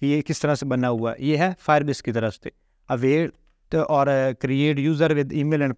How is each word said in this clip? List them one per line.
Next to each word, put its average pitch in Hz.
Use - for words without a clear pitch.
कि 139
ये 143
किस -
तरह 147
से 143
बना 127
हुआ 117
है, 113
ये 147
है 180
Firebase 147
की 120
तरफ 113
से -
अवेट 135
और, 147
अ, 135
create 139
user 156
with 143
email 147
and 131